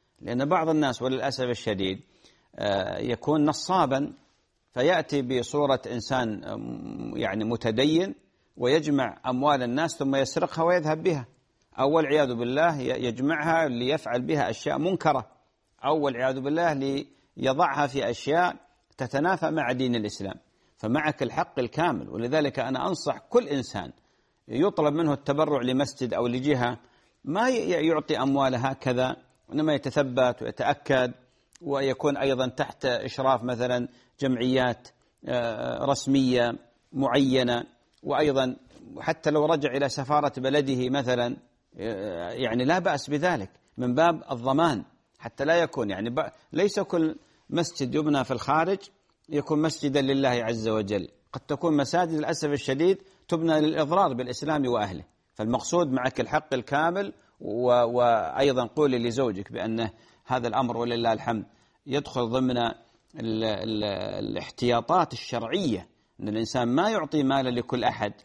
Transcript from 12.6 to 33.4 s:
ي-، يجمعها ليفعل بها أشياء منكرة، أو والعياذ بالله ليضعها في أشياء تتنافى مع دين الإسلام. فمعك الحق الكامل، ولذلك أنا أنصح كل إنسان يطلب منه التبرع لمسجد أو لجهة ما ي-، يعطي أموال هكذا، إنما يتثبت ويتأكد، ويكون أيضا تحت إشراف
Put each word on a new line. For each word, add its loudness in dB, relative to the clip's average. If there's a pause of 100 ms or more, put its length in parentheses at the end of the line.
ي-، -2
يجمعها 0
ليفعل -2
بها 0
أشياء -2
منكرة، 0 (580)
أو 2
والعياذ 0
بالله 0 (640)
ليضعها 2
في 0
أشياء 2 (420)
تتنافى 0
مع 0
دين 0
الإسلام. -6 (420)
فمعك 0
الحق -4
الكامل، -2
ولذلك 0
أنا -2
أنصح -2
كل 0
إنسان -6 (560)
يطلب 2
منه 2
التبرع 0
لمسجد 0
أو 0
لجهة 0 (440)
ما 0
ي-، 0
يعطي 0
أموال 2
هكذا، 0 (380)
إنما 2
يتثبت 0
ويتأكد، 0 (480)
ويكون 0
أيضا 0
تحت -6
إشراف 0